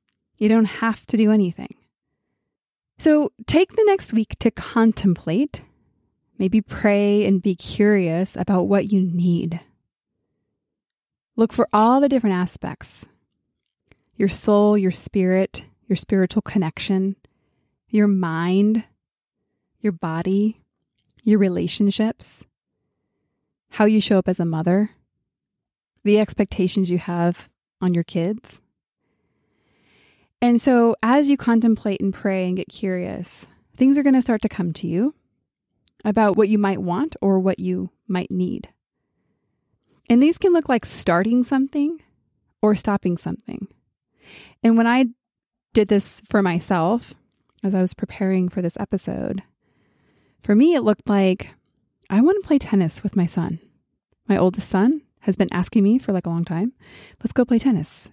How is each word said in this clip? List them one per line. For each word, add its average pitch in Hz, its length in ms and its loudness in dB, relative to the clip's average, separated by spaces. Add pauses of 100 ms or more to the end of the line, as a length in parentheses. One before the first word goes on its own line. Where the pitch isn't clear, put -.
(380)
You 214 120 0
don't 220 160 4
have - 420 -6
to 233 100 -2
do 214 140 4
anything. 196 420 -2 (1300)
So 302 320 2 (160)
take 339 280 2
the 440 100 2
next 392 280 0
week 220 260 -2
to - 120 0
contemplate, 214 1120 -2 (720)
maybe 190 240 0
pray 202 640 0
and 190 160 2
be 185 140 -2
curious 190 800 0
about 180 320 0
what 196 240 0
you 190 100 2
need. 170 600 -2 (1700)
Look 226 180 0
for 233 200 0
all 233 280 4
the 285 80 2
different 233 260 0
aspects, - 720 -8 (1080)
your 202 140 0
soul, 208 480 2
your 190 140 0
spirit, 185 720 -2 (240)
your 190 80 0
spiritual 190 480 -2
connection, 190 720 -4 (760)
your 208 180 2
mind, 190 760 0 (960)
your 208 120 -2
body, 185 720 -4 (600)
your 208 160 4
relationships, 196 1040 -2 (1300)
how 214 140 0
you 214 160 4
show 196 160 0
up 185 100 0
as 185 120 -4
a 170 60 -2
mother, 175 460 0 (1120)
the 208 160 4
expectations 190 720 -2
you 180 80 0
have 175 520 -2 (320)
on 180 120 0
your 170 100 0
kids. - 580 -6 (1800)
And 240 200 4
so 233 420 4
as 277 260 4
you 277 80 4
contemplate 226 640 0
and 196 140 -2
pray 190 340 -2
and 180 100 -4
get - 120 -8
curious, - 760 -8 (300)
things 269 220 4
are 285 60 0
gonna 262 180 4
start 233 220 0
to 214 60 -2
come 180 240 -4
to - 140 -10
you 202 260 -2 (920)
about 208 320 2
what 208 120 4
you 214 80 2
might 196 240 0
want 190 400 -4
or 196 180 2
what 185 200 0
you 185 300 -6 (180)
might 180 240 -4
need. 180 380 -6 (1400)
And 240 140 4
these 330 140 2
can 370 160 2
look 330 160 0
like 247 160 0
starting 214 580 0
something 285 580 -2 (600)
or 214 140 2
stopping 185 420 -2
something. - 500 -10 (960)
And 226 140 4
when 226 100 2
I 247 200 2 (640)
did 208 140 4
this - 420 0
for 208 120 2
myself, 180 720 -2 (500)
as 196 120 -2
I 185 60 2
was 185 120 -2
preparing 190 560 -2
for 185 120 -6
this 175 160 -6
episode, - 640 -6 (1000)
for 208 140 0
me, 311 180 6
it 277 100 0
looked 214 260 0
like, 190 400 0 (600)
"I 196 120 2
wanna 381 180 2
play 311 180 0
tennis 185 460 -2
with - 120 -4
my 180 100 2
son." 165 340 -6 (680)
My 196 100 2
oldest 185 320 0
son 240 320 0 (200)
has 190 140 -2
been - 160 -2
asking 196 320 -2
me 214 140 2
for, 214 160 -4
like, 180 120 -4
a 170 40 -6
long 170 160 -4
time, 180 260 -4 (500)
"Let's - 120 -6
go 247 100 0
play 233 160 0
tennis." 202 540 -4